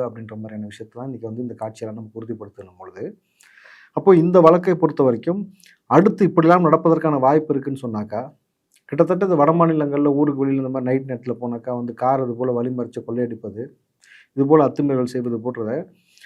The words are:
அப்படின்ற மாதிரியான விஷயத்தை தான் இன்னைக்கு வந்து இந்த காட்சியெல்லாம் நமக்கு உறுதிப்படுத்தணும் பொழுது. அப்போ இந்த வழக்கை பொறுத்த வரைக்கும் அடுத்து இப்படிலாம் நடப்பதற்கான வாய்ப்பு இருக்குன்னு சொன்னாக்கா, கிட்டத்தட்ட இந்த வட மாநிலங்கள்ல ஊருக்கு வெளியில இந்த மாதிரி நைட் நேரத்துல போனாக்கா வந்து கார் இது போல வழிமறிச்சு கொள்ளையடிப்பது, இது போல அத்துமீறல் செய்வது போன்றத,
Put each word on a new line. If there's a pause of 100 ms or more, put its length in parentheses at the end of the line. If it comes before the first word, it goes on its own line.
அப்படின்ற
மாதிரியான
விஷயத்தை
தான்
இன்னைக்கு
வந்து
இந்த
காட்சியெல்லாம்
நமக்கு
உறுதிப்படுத்தணும்
பொழுது. (920)
அப்போ
இந்த
வழக்கை
பொறுத்த
வரைக்கும் (460)
அடுத்து
இப்படிலாம்
நடப்பதற்கான
வாய்ப்பு
இருக்குன்னு
சொன்னாக்கா, (600)
கிட்டத்தட்ட
இந்த
வட
மாநிலங்கள்ல
ஊருக்கு
வெளியில
இந்த
மாதிரி
நைட்
நேரத்துல
போனாக்கா
வந்து
கார்
இது
போல
வழிமறிச்சு
கொள்ளையடிப்பது, (680)
இது
போல
அத்துமீறல்
செய்வது
போன்றத, (420)